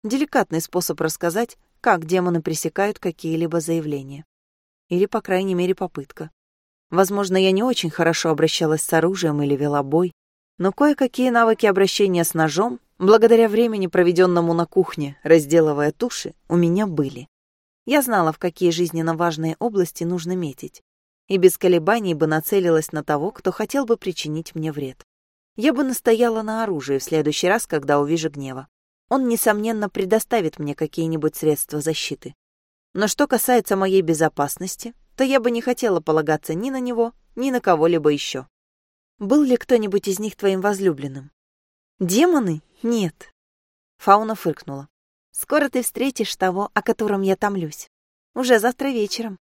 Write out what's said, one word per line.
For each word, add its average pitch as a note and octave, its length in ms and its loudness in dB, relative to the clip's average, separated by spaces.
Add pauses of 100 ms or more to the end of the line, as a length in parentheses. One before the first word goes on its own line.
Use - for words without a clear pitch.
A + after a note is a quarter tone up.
Деликатный B3 560 0
способ E3+ 400 -4
рассказать, E3+ 560 -4 (240)
как F3+ 240 2
демоны F3 380 0
пресекают F#3+ 560 -4
какие-либо E3 640 -4
заявления. D3+ 640 -6 (640)
Или, F3+ 180 2
по G#3+ 160 -4
крайней F#3+ 320 -2
мере, F3+ 200 0
попытка. D#3+ 560 -10 (600)
Возможно, F#3+ 480 0
я F#3+ 140 2
не G3 100 0
очень A#3+ 260 -2
хорошо E3 400 -2
обращалась D#3 540 0
с - 100 -4
оружием E3 500 0
или C#3+ 140 0
вела C#3+ 260 0
бой, D#3+ 300 0 (460)
но F#3+ 140 0
кое-какие C4+ 580 2
навыки A3+ 340 2
обращения F#3+ 600 2
с E3+ 100 -4
ножом, E3 460 0 (180)
благодаря A3+ 500 6
времени, G#3+ 380 0
проведённому F3 680 4
на E3+ 140 0
кухне, D3 560 -2
разделывая D3+ 680 4
туши, - 420 -8 (140)
у F3 80 0
меня F3 300 2
были. C#3 420 -6 (580)
Я C#4 160 2
знала, F#3+ 300 0
в - 60 -12
какие F3 320 0
жизненно E3 460 -2
важные D#3+ 420 -2
области G3 460 -2
нужно F3 320 -4
метить, D#3 460 -10 (460)
и F#3+ 100 0
без F3+ 180 6
колебаний F3+ 560 2
бы D#3+ 140 0
нацелилась D#3+ 680 0
на D3+ 100 -6
того, D3+ 280 -2
кто - 220 -4
хотел A#3+ 340 -4
бы A3 100 0
причинить D#3+ 580 -8
мне D#3+ 160 -6
вред. C#3 320 -10 (540)
Я C4 160 2
бы C4+ 120 0
настояла A#3 580 2
на A3 200 -6
оружии C#3 360 -4
в - 40 -4
следующий D3+ 460 -2
раз, - 180 0
когда C#3+ 340 0
увижу D#3 300 -2
гнева. C3+ 380 -12 (400)
Он, B3+ 200 0
несомненно, G#3+ 600 0
предоставит G3 680 -2
мне C#3+ 160 -6
какие-нибудь D#3+ 640 -2
средства D3+ 440 -2
защиты. D3 540 -6 (600)
Но G3+ 140 0
что - 180 0
касается A#3 500 2
моей F#3+ 240 2
безопасности, E3 960 -2 (220)
то C4+ 80 2
я C4+ 160 2
бы A#3+ 100 0
не A#3 100 -2
хотела A3+ 400 0
полагаться D#3 540 -2
ни A3+ 160 -6
на C4 100 -6
него, A#3+ 320 -2 (240)
ни C4 140 -2
на B3 100 -2
кого-либо E3 500 4
ещё. C#3+ 360 -6 (720)
Был B3 240 2
ли B3+ 140 2
кто-нибудь G3+ 520 0
из F#3+ 100 -4
них G#3 180 -8
твоим F#3+ 260 0
возлюбленным? D3 680 -4 (680)
Демоны? G3+ 640 0 (200)
Нет. A3+ 480 -4 (680)
Фауна G#3+ 360 4
фыркнула. D3 540 -8 (420)
Скоро D4 380 -2
ты B3 140 -2
встретишь - 540 -4
того, F#3+ 380 -2
о G#3 80 0
котором G#3 400 -2
я F#3+ 140 2
томлюсь. F#3+ 520 -6 (460)
Уже B3 240 4
завтра B3 300 -2
вечером. A3+ 560 -4